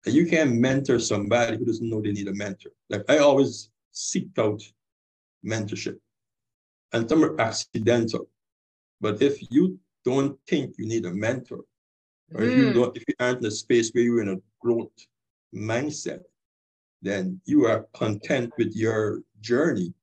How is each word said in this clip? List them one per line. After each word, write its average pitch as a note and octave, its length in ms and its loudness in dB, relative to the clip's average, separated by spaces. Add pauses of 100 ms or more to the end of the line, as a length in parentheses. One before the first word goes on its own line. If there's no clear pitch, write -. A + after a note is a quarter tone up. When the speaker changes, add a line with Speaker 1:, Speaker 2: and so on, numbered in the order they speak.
Speaker 1:
And A2 100 0
you E3+ 100 6
can't D#3 300 2
mentor C3 440 2
somebody A2+ 580 0
who A#2+ 80 -4
doesn't A2+ 220 -4
know A2 140 -4
they G#2 100 -4
need G2+ 160 -6
a F#2+ 60 -6
mentor. G2+ 380 -8 (180)
Like, G#2 200 -4
I C#3+ 100 6
always C#3 500 4 (220)
seek - 380 -6 (100)
out G#2+ 240 0 (840)
mentorship. G#2 520 -4 (960)
And A#2 140 0
some D#3 160 4
are - 160 -2
accidental. A#2 880 0 (720)
But G#2 220 -2
if - 300 0
you F3 260 2 (260)
don't C#3 440 -2
think C#3 300 -2
you A2 100 -8
need A2 180 -4
a F2+ 80 -6
mentor, A2 460 -4 (760)
or F#3 100 -2
if B3 120 2
you C4 120 6
Speaker 2:
Hmm. G#3 60 2
Speaker 1:
don't, B2 240 2
if - 100 -16
you - 120 -2
aren't B2 200 0
in A#2+ 60 -4
a G#2 60 -2
space A2+ 400 0
where A#2+ 120 2
you're A#2+ 180 2
in G2+ 80 -2
a F#2 120 -6 (180)
growth A2+ 320 -2 (600)
mindset, A2 720 -6 (760)
then F#2 440 -4
you G2+ 200 4
are G#2+ 180 2 (100)
content A#2 640 -2
with A2 180 -2
your A2 460 -2 (200)
journey. C3+ 600 0